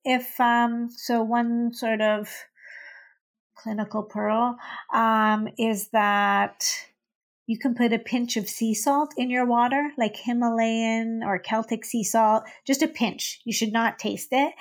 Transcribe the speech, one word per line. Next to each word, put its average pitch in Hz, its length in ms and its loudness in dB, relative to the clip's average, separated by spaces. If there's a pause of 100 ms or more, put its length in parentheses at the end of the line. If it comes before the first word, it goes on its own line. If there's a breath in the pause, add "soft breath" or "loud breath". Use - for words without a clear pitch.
if, 254 360 -2
um, 240 520 2
so 233 320 -2
one 233 500 0
sort 220 280 -2
of 214 280 0 (1300 loud breath)
clinical 214 480 -4
pearl, 214 540 0 (360 loud breath)
um, 220 540 4 (100)
is 220 320 -2
that 202 760 2 (840)
you 226 120 -2
can 240 160 0
put 240 180 2
a 220 60 0
pinch 240 380 -2
of 190 120 -4
sea 220 240 -2
salt 285 440 0
in 254 120 -2
your 247 160 0
water, 247 520 2
like 214 200 0
Himalayan 226 1040 0
or 190 160 0
Celtic 226 460 -4
sea 233 180 -4
salt, 220 400 4 (220 loud breath)
just 269 160 0
a 311 60 2
pinch. - 580 -4
You 233 80 -4
should 220 180 0
not 233 280 0
taste 208 320 -6
it. 277 300 2